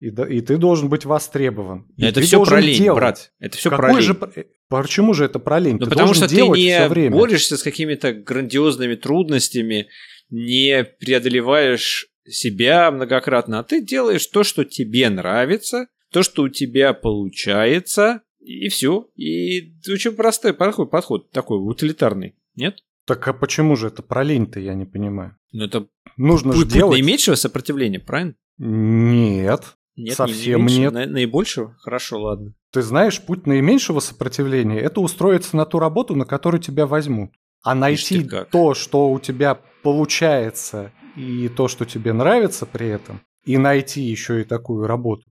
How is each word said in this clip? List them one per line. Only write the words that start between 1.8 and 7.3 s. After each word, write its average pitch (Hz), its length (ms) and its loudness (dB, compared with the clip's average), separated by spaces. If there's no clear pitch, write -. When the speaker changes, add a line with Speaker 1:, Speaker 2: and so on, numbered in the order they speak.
Speaker 1:
И 110 80 -2
Speaker 2:
Это 113 160 2
Speaker 1:
ты 151 60 4
Speaker 2:
всё 196 120 6
Speaker 1:
должен 175 160 4
Speaker 2:
про 151 60 8
лень, 147 180 4
Speaker 1:
делать. 190 220 4
Speaker 2:
брат. 117 400 -2
Это - 180 -12
всё - 120 0
про 143 80 0
Speaker 1:
Какой 175 220 6
Speaker 2:
лень. 113 60 4
Speaker 1:
же 190 80 2
пр-, 190 220 -10
э, - 80 -12
почему 147 440 2
же 147 140 2
это 123 140 -2
про 147 180 0
лень? 160 160 2
Speaker 2:
Ну, 113 100 -2
Speaker 1:
Ты 117 60 -2
Speaker 2:
потому 165 160 4
Speaker 1:
должен 175 180 4
Speaker 2:
что - 60 2
ты 151 60 2
Speaker 1:
делать 180 220 6
Speaker 2:
не 180 140 4
Speaker 1:
всё 170 160 4
время. 147 280 2
Speaker 2:
борешься 185 420 2